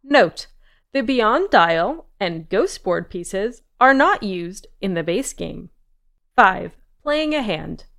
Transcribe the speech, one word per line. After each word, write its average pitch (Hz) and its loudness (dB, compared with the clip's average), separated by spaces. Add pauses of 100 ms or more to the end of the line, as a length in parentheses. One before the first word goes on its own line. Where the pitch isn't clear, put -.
Note, 262 2 (460)
the 269 -2
Beyond 254 2
dial 175 2 (120)
and 165 -6
ghost 233 -2
board 170 -4
pieces 196 -8 (160)
are 262 6
not 330 2
used 185 -8 (140)
in 190 -4
the 165 -2
base 180 -4
game. 165 -12 (680)
Five, 185 2 (260)
playing 302 -2
a 285 -2
hand. 165 -6 (140)